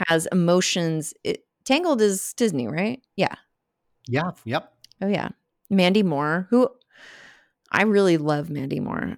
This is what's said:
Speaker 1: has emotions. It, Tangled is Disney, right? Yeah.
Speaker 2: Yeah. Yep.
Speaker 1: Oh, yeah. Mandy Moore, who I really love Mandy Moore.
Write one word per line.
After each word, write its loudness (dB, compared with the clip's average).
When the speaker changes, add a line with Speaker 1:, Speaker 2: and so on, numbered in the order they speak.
Speaker 1:
has 2
emotions. 0
It, -4
Tangled 0
is 0
Disney, -2
right? -6
Yeah. -2
Speaker 2:
Yeah. -2
Yep. -6
Speaker 1:
Oh, -2
yeah. -2
Mandy 4
Moore, -2
who 4
I 0
really 4
love -2
Mandy -6
Moore. -6